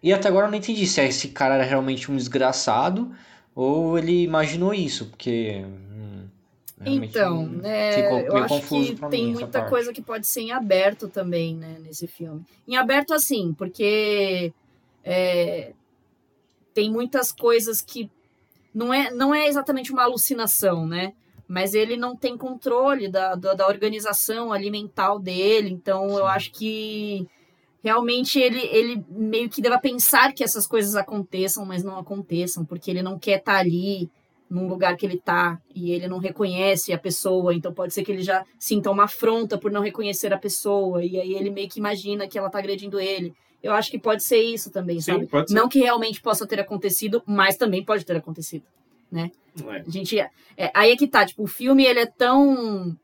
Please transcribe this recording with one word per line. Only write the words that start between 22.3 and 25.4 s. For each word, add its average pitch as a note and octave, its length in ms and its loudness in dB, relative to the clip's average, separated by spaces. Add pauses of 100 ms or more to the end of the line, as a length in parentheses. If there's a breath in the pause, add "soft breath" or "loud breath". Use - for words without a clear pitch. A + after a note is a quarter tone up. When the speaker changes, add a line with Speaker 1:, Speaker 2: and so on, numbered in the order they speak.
Speaker 2:
controle B3+ 720 0
da, F#3+ 260 0
da, F#3+ 200 0
da F#3+ 140 2
organização G#3+ 840 -2
ali G3+ 180 -2
mental G#3 480 -2
dele, G3 520 2